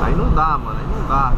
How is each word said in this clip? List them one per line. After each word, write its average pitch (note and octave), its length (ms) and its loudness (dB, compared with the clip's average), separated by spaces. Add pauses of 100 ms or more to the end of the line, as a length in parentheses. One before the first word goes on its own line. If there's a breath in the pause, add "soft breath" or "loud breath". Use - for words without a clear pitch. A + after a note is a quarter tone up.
Aí E3+ 120 0
não E3 160 2
dá, D#3 280 2
mano, A2+ 180 -6
aí - 220 -4
não - 80 -4
dá. C3 300 0